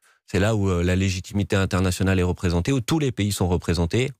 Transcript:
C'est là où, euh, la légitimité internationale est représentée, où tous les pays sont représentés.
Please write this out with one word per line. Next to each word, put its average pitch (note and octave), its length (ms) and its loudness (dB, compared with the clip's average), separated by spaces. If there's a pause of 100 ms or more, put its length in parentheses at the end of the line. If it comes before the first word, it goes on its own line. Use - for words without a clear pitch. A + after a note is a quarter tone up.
(280)
C'est - 120 -2
là G#2 160 2
où, G2 140 0
euh, F2 160 0
la F2+ 100 2
légitimité F#2+ 600 -2
internationale F#2+ 640 2
est F2+ 40 2
représentée, F2 480 0
où C#3 80 2
tous D#3+ 180 -2
les C#3 140 0
pays G2+ 200 -2
sont F#2+ 160 0
représentés. F2+ 720 0